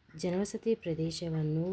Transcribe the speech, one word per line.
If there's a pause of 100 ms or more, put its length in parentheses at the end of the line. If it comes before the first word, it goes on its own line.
(160)
ಜನವಸತಿ
ಪ್ರದೇಶವನ್ನು